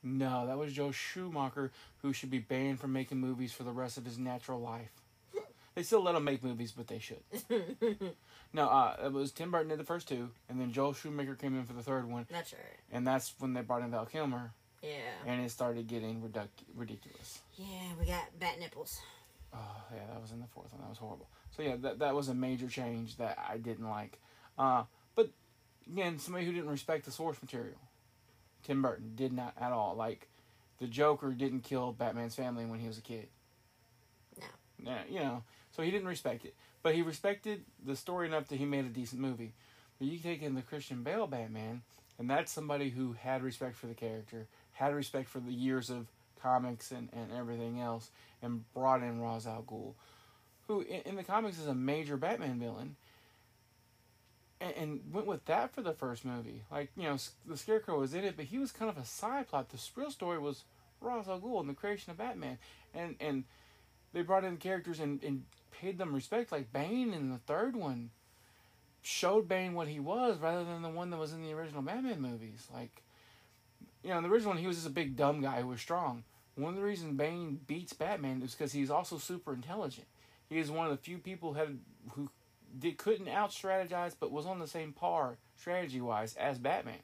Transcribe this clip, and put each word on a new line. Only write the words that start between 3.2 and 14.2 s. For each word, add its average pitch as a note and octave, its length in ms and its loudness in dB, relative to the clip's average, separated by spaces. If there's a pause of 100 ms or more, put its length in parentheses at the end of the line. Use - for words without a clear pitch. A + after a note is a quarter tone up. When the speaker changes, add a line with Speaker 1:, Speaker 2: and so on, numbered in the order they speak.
Speaker 1:
for - 100 -10
the A#2+ 100 -4
rest B2 240 -2
of B2+ 80 -8
his A#2+ 140 -6
natural B2+ 420 -2
life. A#2 300 -6 (840)
They F3+ 80 0
still G#3+ 200 8
let F3 120 6
him D#3 80 6
make C3+ 220 2
movies, A#2 320 -2
but A2+ 120 -8
they A2+ 120 -6
should. - 220 -10 (260)
Speaker 2:
<laughs> G#3 680 2 (380)
Speaker 1:
No, D3+ 160 6
uh, B2 260 8 (120)
it C3+ 60 2
was C#3 200 0
Tim E3+ 180 -4
Burton D#3+ 200 4
did D#3 100 0
the C3 40 -6
first E3+ 220 -2
two, A#2+ 240 -2 (180)
and B2+ 120 -2
then B2 120 0
Joel C3+ 200 4
Schumacher C#3+ 420 -4
came C3 240 0
in B2+ 60 -2
for A#2+ 80 -10
the A#2+ 100 -8
third B2+ 260 0
one. A#2+ 220 -2
Speaker 2:
That's E3+ 220 -6
right. - 100 -14 (300)
Speaker 1:
And B2 120 2
that's C3 360 2
when C3+ 120 0
they B2 100 0
brought A#2+ 200 2
in A#2+ 80 -2
Val A2+ 160 0
Kilmer. B2 460 -2 (280)